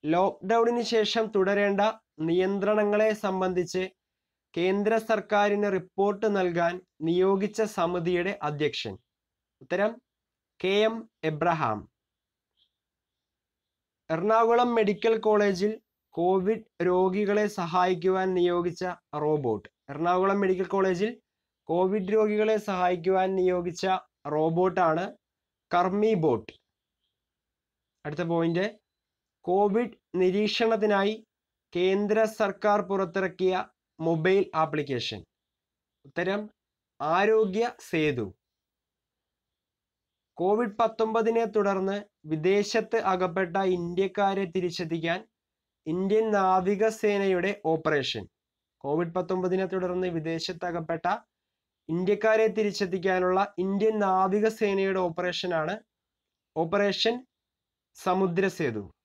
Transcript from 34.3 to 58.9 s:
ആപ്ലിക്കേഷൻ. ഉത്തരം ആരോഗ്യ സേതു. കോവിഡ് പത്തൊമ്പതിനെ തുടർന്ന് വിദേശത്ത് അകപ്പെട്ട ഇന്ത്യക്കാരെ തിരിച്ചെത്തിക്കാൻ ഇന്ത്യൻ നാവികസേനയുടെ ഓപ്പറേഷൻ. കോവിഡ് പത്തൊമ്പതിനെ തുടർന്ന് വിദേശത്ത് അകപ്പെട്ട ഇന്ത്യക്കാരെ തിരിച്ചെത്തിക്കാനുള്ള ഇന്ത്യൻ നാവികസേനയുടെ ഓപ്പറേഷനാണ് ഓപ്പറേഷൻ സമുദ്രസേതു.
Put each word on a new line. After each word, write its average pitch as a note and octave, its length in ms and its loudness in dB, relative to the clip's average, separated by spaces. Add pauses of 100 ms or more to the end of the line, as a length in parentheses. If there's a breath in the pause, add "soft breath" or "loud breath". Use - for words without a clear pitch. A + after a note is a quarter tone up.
ആപ്ലിക്കേഷൻ. C#3+ 640 -2 (840)
ഉത്തരം F#3 360 -4 (580)
ആരോഗ്യ G3+ 640 2 (160)
സേതു. D3 460 -2 (2000)
കോവിഡ് G#3 420 0
പത്തൊമ്പതിനെ A3+ 680 0
തുടർന്ന് G3 520 0 (280)
വിദേശത്ത് G3+ 720 0
അകപ്പെട്ട F#3 600 -2
ഇന്ത്യക്കാരെ F#3+ 880 0
തിരിച്ചെത്തിക്കാൻ E3+ 760 -4 (680)
ഇന്ത്യൻ F#3+ 440 0
നാവികസേനയുടെ G3 1200 2 (140)
ഓപ്പറേഷൻ. D3+ 580 -2 (600)
കോവിഡ് E3 320 -2
പത്തൊമ്പതിനെ F#3 500 -2
തുടർന്ന് F#3 420 -4
വിദേശത്ത് E3 580 -6
അകപ്പെട്ട E3+ 400 -6 (840)
ഇന്ത്യക്കാരെ G#3 580 2
തിരിച്ചെത്തിക്കാനുള്ള F#3 920 0 (180)
ഇന്ത്യൻ G3 420 0
നാവികസേനയുടെ G3 1000 2
ഓപ്പറേഷനാണ് F3 760 -2 (840)
ഓപ്പറേഷൻ G3+ 600 0 (800)
സമുദ്രസേതു. F3+ 880 0 (220)